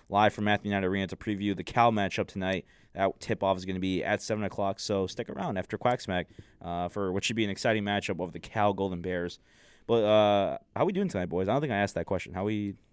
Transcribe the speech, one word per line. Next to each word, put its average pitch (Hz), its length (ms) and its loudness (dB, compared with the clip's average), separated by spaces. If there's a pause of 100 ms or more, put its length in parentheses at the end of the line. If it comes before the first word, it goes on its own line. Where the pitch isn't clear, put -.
live 104 240 6
from 107 100 -6
Matthew 104 260 2
Knight 98 140 0
Arena 95 240 0
to 90 80 -8
preview 101 400 -2
the 90 80 -6
Cal 120 280 4
matchup 101 360 0
tonight. 92 380 -2 (280)
That 95 280 0
tip-off 98 360 0
is 92 80 -10
gonna 92 140 -4
be 92 240 0
at 104 180 -2
seven 107 220 -2
o'clock, 98 360 -4
so 98 280 0
stick - 240 -8
around 143 260 -4
after 92 220 -4
Quack 123 220 0
Smack, 90 260 -2 (340)
uh, 87 280 -4
for 98 220 -2
what 98 120 -2
should 110 140 -2
be 113 60 2
an 101 60 -2
exciting 110 340 0
matchup 101 400 -2
of 85 100 -8
the 87 60 -12
Cal 104 340 0
Golden 92 280 -2
Bears. 87 380 -4 (480)
But, 117 160 4
uh, 104 540 6 (180)
how 120 100 2
we 196 80 0
doing 190 140 0
tonight, 92 220 -2
boys? 92 180 0
I 107 60 2
don't 143 80 2
think 135 120 -2
I 98 40 0
asked 101 180 0
that 85 100 -2
question. 107 280 -4
How 92 120 -2
we, 104 300 -4 (180)